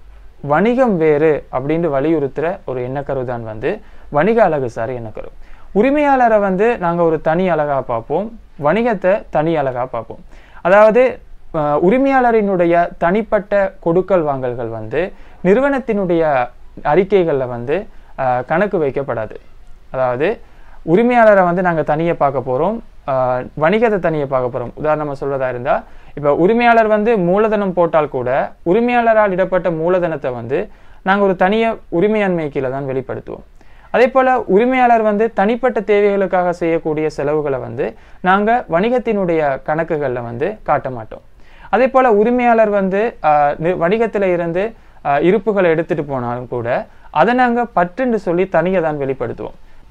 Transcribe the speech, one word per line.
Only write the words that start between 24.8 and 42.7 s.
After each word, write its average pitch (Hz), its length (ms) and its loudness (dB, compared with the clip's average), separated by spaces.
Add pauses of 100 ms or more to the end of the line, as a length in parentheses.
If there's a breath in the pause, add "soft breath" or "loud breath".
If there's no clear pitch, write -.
உதாரணமா 151 380 -2
சொல்றதா 139 280 -4
இருந்தா, 131 360 -4 (300 soft breath)
இப்ப 143 200 0
உரிமையாளர் 226 520 4
வந்து 214 320 2
மூலதனம் 202 540 0
போட்டால் 165 360 2
கூட, 135 440 -2 (140)
உரிமையாளரால் 226 640 2
இடப்பட்ட 180 400 0
மூலதனத்தை 160 640 -2
வந்து 123 340 -4 (340 soft breath)
நாங்க 202 220 0
ஒரு 190 120 2
தனியா 220 400 0 (160)
உரிமையாண்மை 185 560 0
கீழே 135 220 -4
தான் 135 180 -6
வெளிப்படுத்துவோம். 127 560 -8 (460 soft breath)
அதே 240 180 4
போல, 254 320 2
உரிமையாளர் 240 640 4
வந்து 214 300 0
தனிப்பட்ட 226 480 0
தேவைகளுக்காக 196 680 2
செய்யக்கூடிய 165 600 -2
செலவுகளை 147 480 -2
வந்து 123 380 -6 (240 soft breath)
நாங்க 208 500 2
வணிகத்தினுடைய 180 960 0
கணக்குகள்ல 151 560 -2
வந்து 120 400 -6
காட்ட 139 280 -2
மாட்டோம். 113 300 -14 (500 loud breath)
அதே 247 180 2
போல, 254 240 4
உரிமையாளர் 226 560 4
வந்து, 202 560 0